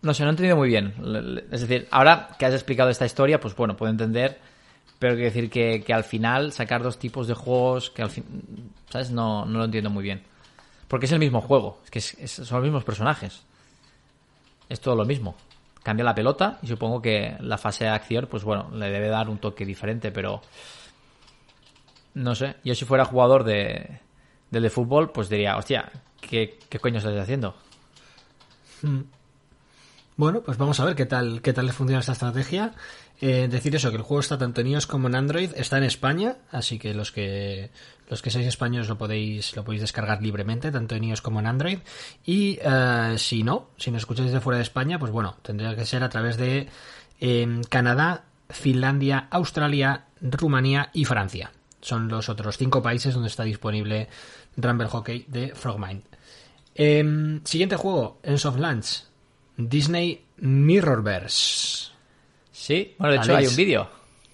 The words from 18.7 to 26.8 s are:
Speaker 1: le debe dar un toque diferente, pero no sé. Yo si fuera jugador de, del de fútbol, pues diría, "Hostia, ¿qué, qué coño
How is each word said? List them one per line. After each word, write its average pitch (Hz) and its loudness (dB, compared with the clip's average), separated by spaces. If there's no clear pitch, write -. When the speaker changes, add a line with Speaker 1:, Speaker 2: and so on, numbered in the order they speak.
Speaker 1:
le 104 -6
debe 101 -2
dar 110 -2
un 104 -6
toque - -6
diferente, 107 -6
pero 101 -6
no 123 -2
sé. 135 -4
Yo 123 0
si 123 -6
fuera 131 6
jugador 127 6
de, 104 -2
del 113 0
de 113 4
fútbol, 139 2
pues 101 -4
diría, 101 2
"Hostia, 110 -2
¿qué, 113 -4
qué - -10
coño 117 -2